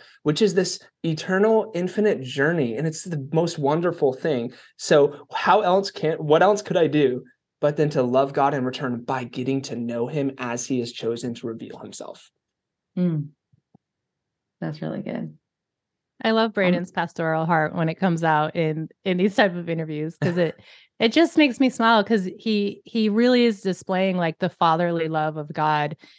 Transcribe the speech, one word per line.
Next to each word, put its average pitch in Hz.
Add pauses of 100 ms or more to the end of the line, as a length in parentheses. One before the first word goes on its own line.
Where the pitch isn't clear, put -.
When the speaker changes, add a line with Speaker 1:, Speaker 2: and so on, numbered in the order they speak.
(240)
Speaker 1:
which 151
is 202
this 180 (240)
eternal, 190
infinite 180
journey. 135
And 156
it's 156
the 151
most 165
wonderful 151
thing. 123 (240)
So 143
how 190
else 196
can, 160
what 156
else 208
could 180
I 165
do 139 (360)
but 147
then 151
to 143
love 131
God 143
in 131
return 127
by 127
getting 131
to 135
know 120
him 139
as 123
he 127
has 120
chosen 117
to 117
reveal -
himself? - (680)
Speaker 2:
Mm. 160 (1300)
That's 156
really -
good. - (880)
Speaker 3:
I 220
love 226
Speaker 2:
Um, -
Speaker 3:
Braden's 180
pastoral 160
heart 160
when 165
it 165
comes 170
out 156
in, 156 (160)
in 180
these 190
type 196
of 170
interviews, 160
'cause 175
it, 165 (200)
Speaker 1:
<laughs> -
Speaker 3:
it 226
just 320
makes 285
me 262
smile 226
'cause 202 (120)
he, 208
he 220
really 240
is 214
displaying, 190
like, 165
the 185
fatherly 170
love 156
of 151
God 151 (240)